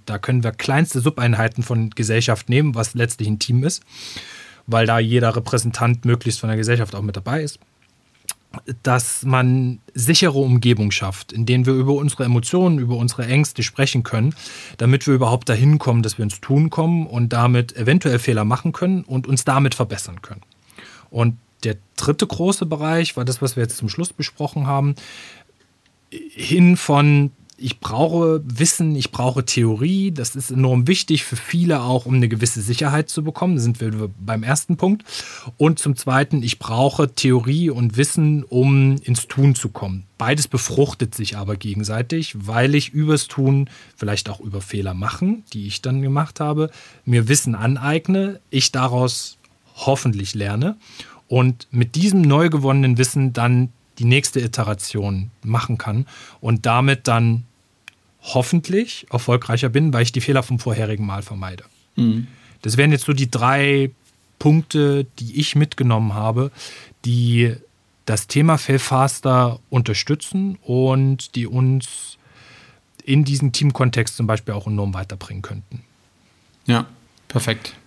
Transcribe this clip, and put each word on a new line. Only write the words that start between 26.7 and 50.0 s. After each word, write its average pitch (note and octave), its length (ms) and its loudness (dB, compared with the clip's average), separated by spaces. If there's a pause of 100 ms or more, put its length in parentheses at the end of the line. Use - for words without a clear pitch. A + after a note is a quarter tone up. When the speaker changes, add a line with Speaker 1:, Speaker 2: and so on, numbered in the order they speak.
Speaker 1:
von C#3+ 560 4 (280)
ich B2+ 200 -8
brauche D#3+ 640 0
Wissen, D3+ 500 0
ich C3+ 160 -4
brauche B2+ 340 -2
Theorie. D3+ 680 0
Das C3 240 -6
ist C3+ 140 -6
enorm B2+ 360 2
wichtig E3 380 0
für A#2+ 120 -8
viele E3+ 460 0
auch, B2 240 -2
um B2+ 80 0
eine A#2+ 140 4
gewisse A2+ 340 -2
Sicherheit C#3+ 460 0
zu D#3 160 -4
bekommen. E3+ 320 -2
Da A#2+ 60 0
sind A#2 180 0
wir A2 380 -4
beim A2 240 -4
ersten C#3+ 340 -2
Punkt. G3+ 280 0 (520)
Und D3+ 220 2
zum C#3+ 180 -2
Zweiten, C3+ 460 0
ich A#2 160 -4
brauche C3 560 0
Theorie C3+ 560 2
und A#2 260 0
Wissen, D3+ 480 2
um C3+ 580 4
ins - 240 -2
Tun C3+ 280 4
zu - 160 -6
kommen. F#2+ 340 -8 (140)
Beides C#3+ 300 -2
befruchtet C3 640 -2
sich G#2 220 -8
aber G2+ 200 -6
gegenseitig, G#2+ 800 -6
weil A#2 380 0
ich C#3+ 180 0
übers D3+ 360 0
Tun, C#3 420 0 (260)
vielleicht G#2 320 -4
auch G2+ 120 -12
über G2 200 -8
Fehler G2 320 -6
machen, F3+ 600 -4
die G2+ 160 -8
ich - 120 -8
dann C3+ 220 -2
gemacht C#3+ 380 -2
habe, D3+ 300 -2 (340)
mir A#2 240 2
Wissen C3 260 2
aneigne, D#3 840 -2 (100)
ich C3+ 220 0
daraus B2+ 680 -2 (380)
hoffentlich A2 580 -2